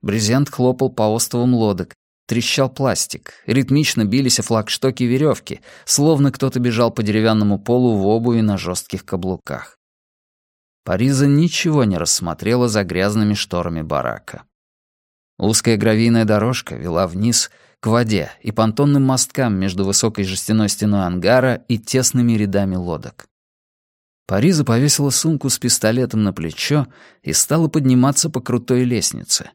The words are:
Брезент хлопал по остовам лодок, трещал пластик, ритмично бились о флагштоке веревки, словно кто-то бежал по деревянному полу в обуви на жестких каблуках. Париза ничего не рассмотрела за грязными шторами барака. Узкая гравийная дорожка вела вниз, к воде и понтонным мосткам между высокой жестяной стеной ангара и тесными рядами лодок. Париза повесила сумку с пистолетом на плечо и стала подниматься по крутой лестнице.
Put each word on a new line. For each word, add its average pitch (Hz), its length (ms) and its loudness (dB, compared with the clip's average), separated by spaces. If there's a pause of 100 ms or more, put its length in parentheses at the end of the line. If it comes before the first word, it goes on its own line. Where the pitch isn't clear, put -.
Брезент 113 480 0
хлопал 127 400 0
по 131 140 -4
остовам 120 500 0
лодок, 104 420 0 (300)
трещал 120 440 -2
пластик, - 680 -6 (100)
ритмично 131 580 0
бились 123 360 0
о 113 40 -4
флагштоке 120 640 -2
веревки, 135 560 -2 (240)
словно 143 460 4
кто-то 131 280 -2
бежал 117 320 2
по 117 120 -4
деревянному 107 540 2
полу 120 380 2
в 98 120 0
обуви 117 340 2
на 104 160 2
жестких 90 480 -8
каблуках. 90 720 -8 (1080)
Париза 131 400 2
ничего 151 560 2
не 98 140 2
рассмотрела 87 720 -2
за 104 160 0
грязными 104 480 0
шторами 87 480 -4
барака. 65 600 -6 (920)
Узкая 110 380 2
гравийная 113 480 2
дорожка 107 540 -2
вела 85 300 -2
вниз, 104 440 -2 (300)
к - 60 -4
воде 110 440 0 (100)
и 104 120 -8
понтонным 139 500 2
мосткам 131 500 0
между 95 300 -2
высокой 98 400 0
жестяной 101 460 0
стеной 101 360 0
ангара 110 600 2
и 117 100 0
тесными 120 600 0
рядами 98 400 0
лодок. 85 500 -8 (1000)
Париза 147 360 2
повесила 139 460 2
сумку 139 400 -2
с - 100 -4
пистолетом 113 640 0
на 101 80 2
плечо 95 560 -2 (340)
и - 120 -6
стала 156 340 0
подниматься 135 640 2
по 127 100 -4
крутой 123 460 0
лестнице. - 680 -4